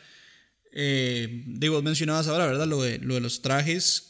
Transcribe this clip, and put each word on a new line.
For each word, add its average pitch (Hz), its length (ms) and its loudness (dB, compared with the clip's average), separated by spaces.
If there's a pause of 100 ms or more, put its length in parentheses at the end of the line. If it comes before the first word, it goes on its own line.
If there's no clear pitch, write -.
(720)
Eh, 123 760 -2
digo, 147 360 0
mencionabas 156 460 0
ahora, 165 180 2
¿verdad? 143 220 0
Lo 147 140 0
de, 123 160 -2
lo 127 160 -2
de 123 60 0
los 120 220 -4
trajes, 147 680 0